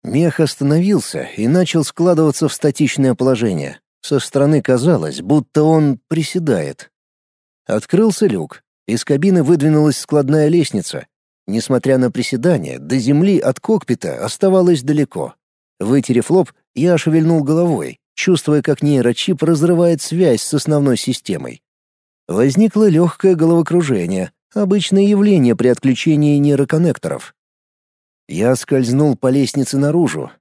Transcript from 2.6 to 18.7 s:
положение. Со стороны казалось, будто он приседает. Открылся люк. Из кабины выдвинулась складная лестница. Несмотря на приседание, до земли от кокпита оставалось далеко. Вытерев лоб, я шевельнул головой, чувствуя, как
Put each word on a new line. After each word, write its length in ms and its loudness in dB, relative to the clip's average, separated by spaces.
положение. 680 -2
Со 180 -2
стороны 440 0
казалось, 580 0
будто 420 0
он 440 2
приседает. 840 -4
Открылся 580 0
люк. 380 -4
Из 180 -4
кабины 380 2
выдвинулась 540 2
складная 500 0
лестница. 580 -2
Несмотря 540 0
на 100 0
приседание, 720 -4
до 180 -4
земли 400 2
от 220 -2
кокпита 680 -4
оставалось 560 2
далеко. 540 -4
Вытерев 520 0
лоб, 200 2
я 240 2
шевельнул 460 2
головой, 560 -2
чувствуя, 440 0
как 200 -2